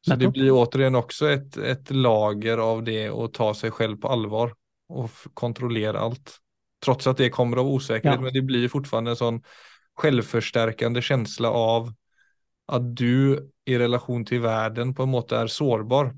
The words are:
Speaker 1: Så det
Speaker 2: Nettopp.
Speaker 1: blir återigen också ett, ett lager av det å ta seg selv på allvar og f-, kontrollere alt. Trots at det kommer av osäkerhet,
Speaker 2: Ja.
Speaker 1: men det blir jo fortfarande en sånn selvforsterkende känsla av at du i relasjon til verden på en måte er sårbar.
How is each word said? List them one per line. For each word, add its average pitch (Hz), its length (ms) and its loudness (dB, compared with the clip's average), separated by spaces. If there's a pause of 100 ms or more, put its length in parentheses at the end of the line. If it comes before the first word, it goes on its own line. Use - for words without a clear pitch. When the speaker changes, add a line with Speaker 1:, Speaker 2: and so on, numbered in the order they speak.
Speaker 1:
Så 175 80 0
det 123 60 2
Speaker 2:
Nettopp. 131 160 4
Speaker 1:
blir 135 180 4
återigen 131 420 4
också 123 360 0
ett, 139 260 -4
ett - 340 -6
lager 110 720 2
av 113 240 0
det 110 240 -4
å 117 240 -6
ta 107 240 0
seg 110 160 -6
selv 110 300 -2
på 135 100 -2
allvar 113 400 -2 (400)
og 131 160 -6
f-, - 260 -18
kontrollere 117 600 -4
alt. - 380 -6 (500)
Trots 135 240 2
at 127 140 2
det 123 100 4
kommer 120 300 0
av 135 100 0
osäkerhet, 131 460 0
Speaker 2:
Ja. - 20 -4
Speaker 1:
men 131 140 -4
det 131 100 2
blir 123 220 0
jo - 80 0
fortfarande 120 400 -2
en 120 80 -4
sånn 117 180 -2 (600)
selvforsterkende 117 1000 0
känsla 117 480 -2
av 117 400 0 (800)
at 123 260 -2
du 131 460 4 (240)
i 127 160 0
relasjon 120 480 0
til 120 160 0
verden 113 480 -2
på 131 160 -2
en 131 60 2
måte 117 260 0
er 113 80 -2
sårbar. 127 680 2